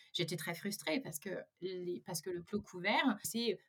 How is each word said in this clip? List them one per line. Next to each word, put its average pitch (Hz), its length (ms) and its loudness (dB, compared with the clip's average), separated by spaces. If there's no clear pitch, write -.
J'étais 175 220 2
très 170 180 -2
frustrée 233 460 0
parce 170 180 -4
que 196 120 -6
les, 180 460 -2
parce 170 160 -2
que 185 80 -4
le 175 120 -2
clos 202 200 -2
couvert, 214 600 2
c'est, 226 360 2